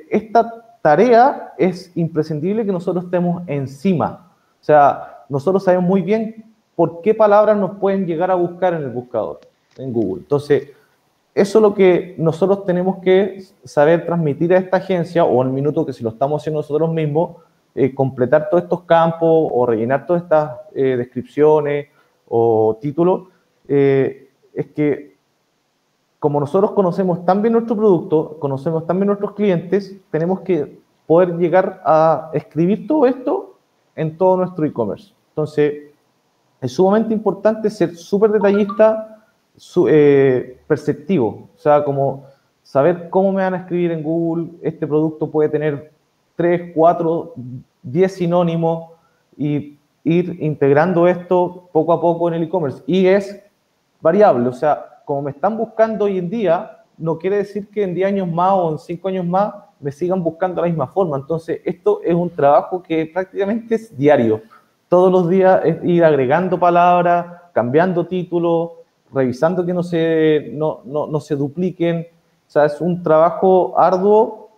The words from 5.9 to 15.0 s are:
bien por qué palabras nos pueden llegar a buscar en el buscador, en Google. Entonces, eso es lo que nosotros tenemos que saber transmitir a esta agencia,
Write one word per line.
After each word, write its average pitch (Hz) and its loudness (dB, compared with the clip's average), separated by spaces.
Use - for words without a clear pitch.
bien 214 -4
por 165 -2
qué 220 0
palabras 214 4
nos 202 -4
pueden 196 -2
llegar 170 -2
a 185 2
buscar 175 -2
en 160 -6
el 131 -8
buscador, 113 -6
en 131 -10
Google. 113 -2
Entonces, 143 -2
eso 208 2
es - 6
lo 208 4
que 185 2
nosotros 190 0
tenemos 180 -2
que 185 0
saber 160 2
transmitir 170 -2
a 180 4
esta 185 0
agencia, 170 -2